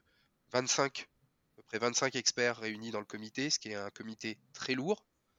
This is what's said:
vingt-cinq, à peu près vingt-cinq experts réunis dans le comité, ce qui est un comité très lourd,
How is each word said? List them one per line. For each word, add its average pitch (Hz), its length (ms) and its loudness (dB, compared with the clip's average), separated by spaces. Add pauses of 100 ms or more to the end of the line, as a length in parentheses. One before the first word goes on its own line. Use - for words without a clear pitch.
(520)
vingt-cinq, 131 580 2
à - 480 -20
peu - 60 -20
près 110 160 -4
vingt-cinq 120 360 2
experts 120 420 2
réunis 110 340 -4
dans 107 80 -2
le 104 60 -6
comité, 110 440 -4
ce - 100 0
qui 110 100 -8
est 107 60 -4
un 101 140 -4
comité 110 480 -8 (160)
très - 220 -2
lourd, 160 300 -2 (340)